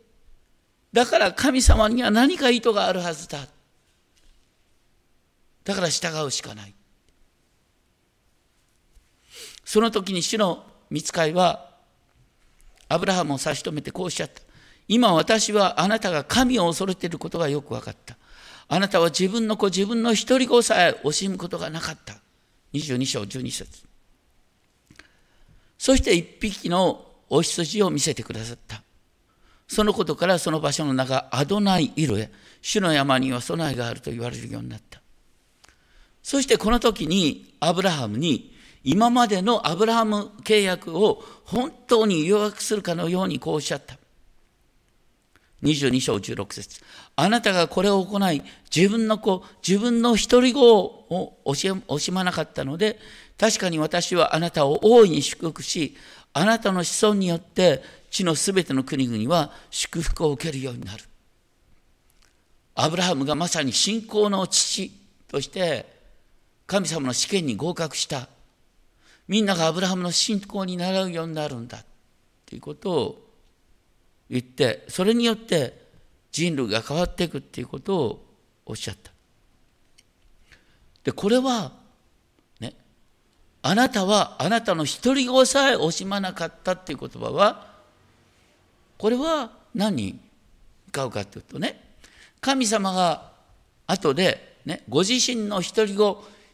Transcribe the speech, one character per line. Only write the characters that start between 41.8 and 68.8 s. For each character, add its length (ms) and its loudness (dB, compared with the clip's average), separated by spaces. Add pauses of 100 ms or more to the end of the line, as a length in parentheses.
当 180 4
に 220 2
誘 80 4
惑 300 -2
す 100 -2
る 80 -4
か 140 -4
の 120 -4
よ 160 -2
う 40 -2
に 100 -4
こ 140 -4
う 20 0
お 40 0
っ 20 -4
し 120 -6
ゃ 40 -4
っ 100 -10
た。 100 -20 (1700)
二 140 2
十 120 0
二 120 2
章 180 -2
十 160 -8
六 180 -10
節。 280 -16 (340)
「あ 140 2
な 120 2
た 120 2
が 160 2
こ 140 -2
れ 80 4
を 140 2
行 140 -4 (140)
い、 100 -2 (320)
自 140 4
分 180 0
の 140 -2
子、 240 0 (200)
自 140 2
分 240 2
の 140 4
一 240 4
人 120 4
子 280 8
を 640 -6
惜 100 0
し-、 160 -2
惜 300 -4
し 100 -4
ま 140 -2
な 80 -2
か 100 -4
っ 100 -8
た 120 -6
の 120 -6
で、 220 -2 (400)
確 200 2
か 100 -2
に 100 -2
私 380 -2
は 180 2
あ 60 2
な 100 -2
た 160 2
を 160 2
大 220 10
い 60 4
に 120 0
祝 280 -4
福 120 -14
し、 340 -6 (360)
あ 120 2
な 140 4
た 140 0
の 100 0
子 220 -2
孫 100 6
に 140 0
よ 80 0
っ 20 -4
て 460 2 (260)
地 140 -2
の 100 2
す 180 -2
べ 120 2
て 100 -6
の 100 0
国 240 -2
々 260 -2
は 180 0 (180)
祝 320 -6
福 240 -2
を 60 2
受 180 -6
け 20 -8
る 100 -8
よ 100 -8
う 20 -10
に 60 -12
な 160 -12
る。」 80 -20 (1700)
ア 140 2
ブ 80 -4
ラ 80 0
ハ 100 0
ム 100 -2
が 100 -2
ま 140 -4
さ 140 -2
に 100 -2
信 300 -2
仰 280 0
の 160 -2
父 440 -2 (380)
と 120 -4
し 80 -10
て 380 -4 (800)
神 220 -2
様 180 -6
の 60 -4
試 160 -4
験 180 -2
に 100 -4
合 180 -4
格 220 -6
し 100 -4
た。 220 -8 (1000)